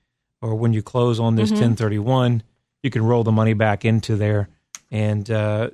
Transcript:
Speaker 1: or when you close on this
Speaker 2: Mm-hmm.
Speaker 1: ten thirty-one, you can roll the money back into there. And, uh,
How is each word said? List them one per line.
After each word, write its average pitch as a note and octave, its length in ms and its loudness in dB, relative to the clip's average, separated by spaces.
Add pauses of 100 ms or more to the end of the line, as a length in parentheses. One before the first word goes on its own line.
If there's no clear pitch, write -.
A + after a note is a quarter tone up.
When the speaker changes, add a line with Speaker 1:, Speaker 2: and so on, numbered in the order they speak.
(420)
Speaker 1:
or A2+ 120 -4
when A#2 180 0
you G#2+ 100 0
close A#2+ 380 0
on A2+ 160 2
this A2 160 2
Speaker 2:
Mm-hmm. G#3+ 80 0
Speaker 1:
ten A#2 160 2
thirty-one, A2+ 640 0 (400)
you B2 80 -2
can A2 140 0
roll A#2 200 2
the A2+ 80 0
money A2 220 4
back G#2 300 0
into A2+ 320 0
there. G#2 320 0 (420)
And, G#2+ 400 -2
uh, G#2+ 440 -2